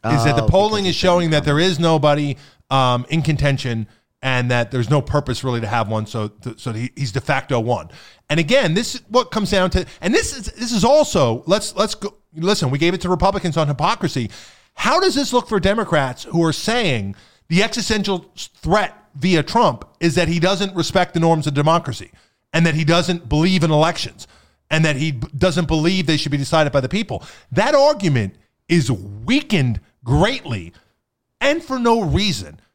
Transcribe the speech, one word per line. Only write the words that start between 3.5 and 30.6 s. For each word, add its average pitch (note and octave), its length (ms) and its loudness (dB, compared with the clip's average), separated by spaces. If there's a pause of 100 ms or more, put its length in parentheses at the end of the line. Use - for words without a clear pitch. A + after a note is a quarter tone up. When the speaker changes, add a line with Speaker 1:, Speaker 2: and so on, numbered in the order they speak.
Speaker 1:
and B2 280 0
that A#2+ 220 0
there's B2 180 -2
no D3 100 2
purpose C#3+ 440 -4
really A#2+ 160 -2
to A2 60 -6
have A2 220 -2
one, A2 180 -4
so G#2+ 220 -6
th-, - 300 -14
so - 140 -10
he, A2+ 240 -8
he's B2+ 160 -6
de C3 80 -4
facto C3+ 400 -2
one. A2+ 280 -4 (400)
And D#3 120 0
again, E3+ 340 2
this A#3 220 -4
is A#3 120 -16
what C4+ 220 0
comes G#3 220 -2
down F#3 180 2
to, F3+ 160 0 (140)
and G3 120 -2
this E4 240 -2
is, A3 100 -12
this A#3 260 -8
is G3+ 120 2
also, F#3 640 4
let's, G#3 300 -2
let's G#3+ 180 0
go, - 200 -10 (200)
listen, D#3+ 360 0
we C#3 80 -2
gave E3+ 140 2
it F#3 100 -6
to F3 60 -4
Republicans F#3 480 0
on D#3 120 2
hypocrisy. C#3+ 640 -2 (440)
How C4+ 240 0
does F#4 160 2
this C4+ 180 -2
look B3 160 0
for G#3 120 0
Democrats E3 640 -2
who E3+ 200 0
are D#3+ 80 2
saying D3 600 -2 (340)
the F3 140 2
existential G#3 720 -2
s-, - 140 -14
threat F#3 460 -2 (200)
via D#3 300 2
Trump F#3+ 420 0 (140)
is E3 160 0
that E3+ 100 2
he E3+ 140 0
doesn't F#3+ 340 0
respect F3+ 400 0
the E3+ 60 0
norms E3 260 2
of D3 80 -2
democracy D3 560 0 (420)
and E3+ 140 4
that D#3+ 80 2
he D#3 100 0
doesn't E3+ 440 0
believe D#3+ 340 2
in D#3+ 80 2
elections D#3 560 0 (440)
and D#3 140 2
that D3+ 120 0
he D3+ 160 -2
b-, A#2 160 -8 (100)
doesn't E3+ 300 0
believe E3 380 0
they D#3+ 100 0
should C#3+ 160 -4
be D3 60 -2
decided D3+ 340 0
by C#3+ 80 2
the B2+ 80 -6
people? F#3 340 -6 (300)
That A#3+ 240 2
argument F#3+ 580 2 (320)
is E3 240 2
weakened A#2+ 880 -2 (220)
greatly C#3+ 680 -2 (680)